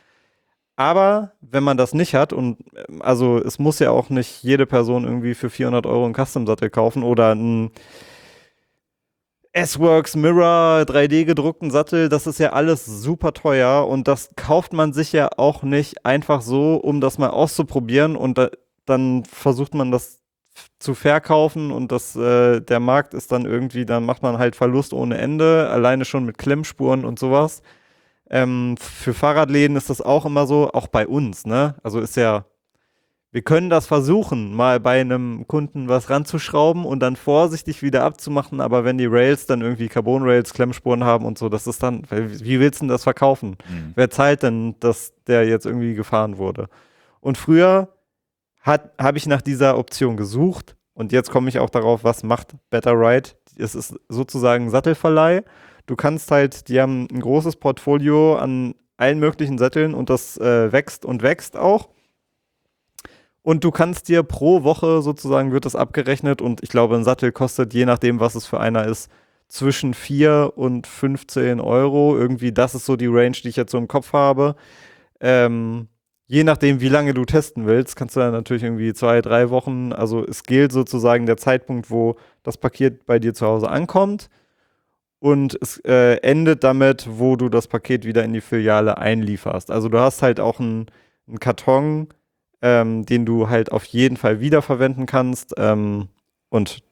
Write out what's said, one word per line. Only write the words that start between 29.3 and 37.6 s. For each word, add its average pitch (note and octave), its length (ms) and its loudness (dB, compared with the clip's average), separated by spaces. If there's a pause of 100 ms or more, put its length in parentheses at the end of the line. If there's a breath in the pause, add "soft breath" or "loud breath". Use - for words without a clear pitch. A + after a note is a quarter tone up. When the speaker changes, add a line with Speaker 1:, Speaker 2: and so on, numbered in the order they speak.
Speaker 1:
ist C3+ 140 -6
das C3+ 100 -6
auch D3 260 0
immer C#3+ 200 0
so, D3 260 2
auch B2 140 -4
bei A2 220 0
uns, C3 360 -4
ne? C3+ 380 -2
Also A2 160 -6
ist A2+ 180 -6
ja, A2 280 2 (880)
wir A#2+ 100 -6
können E3+ 280 0
das E3 160 2
versuchen, C#3 680 0
mal B2 260 2
bei B2+ 200 2
einem B2 460 -4
Kunden C3+ 420 -6
was B2+ 220 0
ranzuschrauben D3+ 760 0
und C3+ 160 -6
dann B2+ 140 0
vorsichtig D#3 680 0